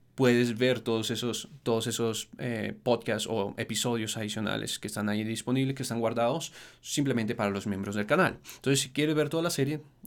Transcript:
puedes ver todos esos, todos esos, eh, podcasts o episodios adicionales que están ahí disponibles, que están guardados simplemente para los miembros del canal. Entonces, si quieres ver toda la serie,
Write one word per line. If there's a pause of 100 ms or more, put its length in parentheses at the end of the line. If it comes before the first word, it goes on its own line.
(140)
puedes
ver
todos
esos, (140)
todos
esos,
eh, (100)
podcasts
o
episodios
adicionales
que
están
ahí
disponibles,
que
están
guardados (260)
simplemente
para
los
miembros
del
canal. (180)
Entonces,
si
quieres
ver
toda
la
serie, (240)